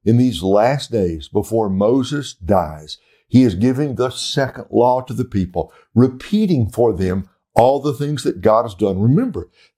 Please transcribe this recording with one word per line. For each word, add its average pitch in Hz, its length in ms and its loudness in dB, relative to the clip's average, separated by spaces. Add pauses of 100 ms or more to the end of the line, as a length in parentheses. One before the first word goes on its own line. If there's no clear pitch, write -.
in 113 120 4
these 120 260 2
last 107 480 2
days, 87 380 -2
before 107 400 -2
Moses 123 640 0
dies, 80 640 -4 (360)
he 127 120 8
is 107 100 2
giving 127 400 -2
the 127 160 -2
second - 600 -6
law 123 320 2
to 127 120 -12
the 123 100 -4
people, 87 480 -6 (220)
repeating 131 760 0
for 117 240 0
them 92 380 -4 (240)
all 131 240 4
the 135 160 -4
things 143 300 -6
that - 160 -2
God 107 240 2
has 98 100 -10
done. 95 260 -2
Remember, 139 480 0 (300)